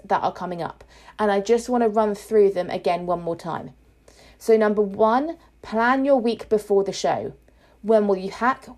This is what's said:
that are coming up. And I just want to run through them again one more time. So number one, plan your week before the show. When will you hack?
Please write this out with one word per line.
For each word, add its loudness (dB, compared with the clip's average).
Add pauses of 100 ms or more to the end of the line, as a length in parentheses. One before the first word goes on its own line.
that -2
are -2
coming -8
up. -10 (340)
And 2
I 2
just 0
want 0
to 2
run 0
through 2
them -4
again -2
one -2
more -4
time. -8 (680)
So 2
number 2
one, 0 (260)
plan 0
your 4
week -4
before 2
the -6
show. -4 (480)
When 4
will 2
you -8
hack? -4 (100)